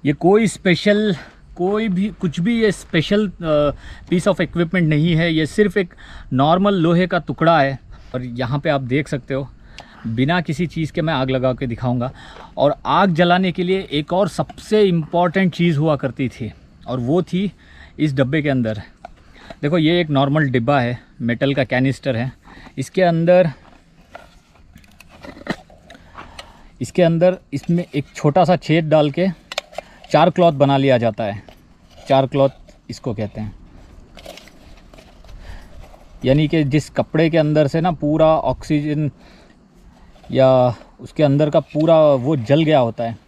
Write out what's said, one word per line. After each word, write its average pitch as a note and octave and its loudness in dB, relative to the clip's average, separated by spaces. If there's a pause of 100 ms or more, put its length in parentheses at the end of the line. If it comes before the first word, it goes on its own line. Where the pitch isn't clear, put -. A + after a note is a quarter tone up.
ये D3 2
कोई G3+ 4
स्पेशल, G3+ 0 (420)
कोई G#3 -2
भी, F#3+ -2
कुछ E3 -6
भी A3+ 0
ये G#3+ 2
स्पेशल, G3+ -2
अ, D3+ 0 (380)
piece F3 0
of F#3+ 0
equipment E3+ -2
नहीं D#3 2
है, E3 0
ये D#3 0
सिर्फ G#3 0
एक F#3 -2 (400)
नॉर्मल F3 2
लोहे F3 2
का F3 -2
टुकड़ा D#3+ 2
है। C3+ 0 (360)
और B2+ -6
यहाँ B2 -4
पे D#3 -2
आप C#3+ 0
देख C3 -2
सकते C#3 -6
हो, C3+ -6 (600)
बिना C#3 0
किसी E3 -4
चीज़ D#3 -6
के E3+ -4
मैं D#3 -2
आग C3 -2
लगा B2+ 0
के C3+ -6
दिखाऊंगा। B2 -4 (460)
और C#3+ 2 (120)
आग F3 2
जलाने F3 2
के F#3 -4
लिए F#3+ -2
एक D3+ -4
और F#3+ 0
सबसे - -2
इम्पॉर्टेंट F3 0
चीज़ E3+ 0
हुआ D#3 2
करती C3 -4
थी, A2 -10 (360)
और B2 -6
वो D3+ 0
थी F3+ -4 (460)
इस D3 -2
डब्बे C3+ 0
के D3 -2
अंदर। A2+ -2 (800)
देखो, D3+ 0
ये E3+ 2
एक D#3 -4
नॉर्मल C#3+ 2
डिब्बा B2+ 0
है, A#2+ -4 (220)
मेटल A#2+ -2
का C3+ 0
कैनिस्टर B2+ -2
है। B2+ -6 (460)
इसके D#3+ -2
अंदर, E3+ 4 (3250)
इसके D3+ 0
अंदर E3+ 4 (140)
इसमें E3+ -2
एक C#3+ -6 (100)
छोटा D3+ 2
सा E3+ 2
छेद D#3 -2
डाल D3+ 2
के F3+ -2 (840)
चार D#3+ 4
क्लॉथ E3+ 4
बना C#3 2
लिया C3+ 4
जाता A2+ -2
है। G2+ -6 (680)
चार C3+ 4
क्लॉथ C#3 2 (400)
इसको C3 -8
कहते G#2+ -8
हैं, G#2+ -10 (2750)
यानी C#3+ 0
कि D#3+ -2
जिस C#3 -4
कपड़े D#3+ -4
के E3 -2
अंदर D3+ 0
से E3 -4
ना F3 -2
पूरा D#3 -2
ऑक्सीजन D3+ -2 (1200)
या C3 4 (520)
उसके - -4
अंदर C#3+ 2
का D#3 2
पूरा D#3+ 2
वो C#3+ 2
जल C#3 2
गया D3+ 4
होता A#2 -2
है A#2 -8 (120)